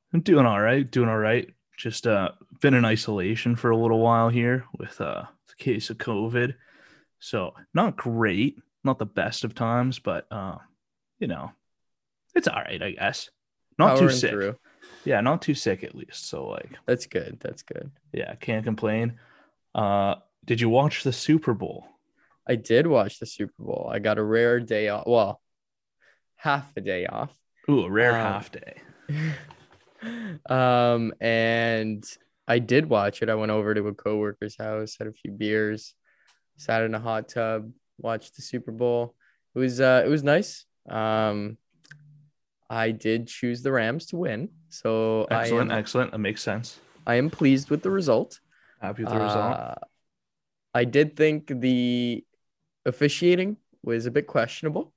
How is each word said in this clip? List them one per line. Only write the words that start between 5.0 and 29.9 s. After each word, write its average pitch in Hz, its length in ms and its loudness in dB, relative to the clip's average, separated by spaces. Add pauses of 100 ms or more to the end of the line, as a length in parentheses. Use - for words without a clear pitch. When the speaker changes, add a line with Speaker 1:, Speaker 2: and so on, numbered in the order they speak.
Speaker 1:
uh, 78 220 -6 (240)
the - 160 -20
case 113 260 -2
of 117 80 -10
covid. 120 560 -2 (680)
So - 340 -6 (200)
not 208 240 2
great, 113 640 0 (240)
not 135 160 0
the 110 60 -2
best - 380 -4
of 117 120 -6
times, 123 440 0
but, - 320 -6
uh, 95 260 -10 (640)
you 190 80 -4
know, 78 240 -8 (840)
it's 349 120 2
all - 140 -2
right, - 200 -8
I 98 100 -4
guess. - 380 -4 (500)
Not 151 160 6
too 135 60 6
Speaker 2:
Powering 135 140 6
Speaker 1:
sick. 123 160 0
Speaker 2:
through. 101 240 -4 (500)
Speaker 1:
Yeah, 120 160 2
not 143 200 0
too 143 140 0
sick 95 280 -4
at - 120 -14
least. - 340 -16
So, 67 180 -8
like, - 280 -12 (100)
Speaker 2:
That's 127 220 0
good. - 320 -8
That's - 240 -12
good. - 280 -12 (220)
Speaker 1:
yeah, - 220 -8
can't 110 280 -4
complain. 113 540 -2 (560)
Uh, 101 420 2 (300)
did 117 160 -2
you 117 80 2
watch 135 340 2
the 131 100 0
Super 156 420 2
Bowl? - 300 -10 (640)
Speaker 2:
I 127 80 2
did 117 320 4
watch 117 320 2
the 117 60 -10
Super - 380 -10
Bowl. - 280 -6
I 113 80 -4
got 107 180 0
a 107 60 0
rare 117 360 4
day 110 300 -2
off. 104 180 -4
Well, 110 340 4 (920)
half 143 420 -2
a 107 40 -8
day 92 260 -2
off. - 280 -6 (340)
Speaker 1:
Ooh, 131 160 6
a 90 40 -6
rare 117 260 4
Speaker 2:
Um, - 20 0
Speaker 1:
half 104 340 -4
day. - 240 -18 (320)
Speaker 2:
<laughs> 160 1400 -10